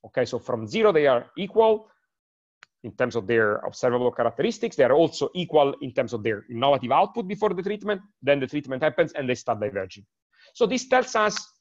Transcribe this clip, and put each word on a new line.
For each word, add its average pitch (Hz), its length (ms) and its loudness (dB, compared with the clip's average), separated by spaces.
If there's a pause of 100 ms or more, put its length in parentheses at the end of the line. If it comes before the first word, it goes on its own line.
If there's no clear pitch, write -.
Okay, 123 200 -2
so 120 120 -8
from 113 300 -6
zero, 208 240 2
they 151 160 4
are 123 180 2 (100)
equal 214 520 2 (960)
in 107 80 -12
terms 120 240 -2
of 107 100 -4
their 110 320 2
observable 123 540 0
characteristics. 180 640 -4
They 143 80 4
are 123 100 4
also 156 400 2
equal 151 480 2
in 131 100 -10
terms 123 220 -2
of 110 80 -6
their 104 300 -4
innovative 123 400 0
output 190 360 0
before 208 220 -2
the 180 140 -4
treatment. 202 360 -4 (220)
Then 139 180 2
the 131 60 -2
treatment 131 380 -6
happens 156 300 0
and 131 140 -6
they 123 60 0
start 117 260 -4
diverging. 101 460 -8 (480)
So 226 140 0
this 247 200 -2
tells 254 280 2
us 214 280 0 (180)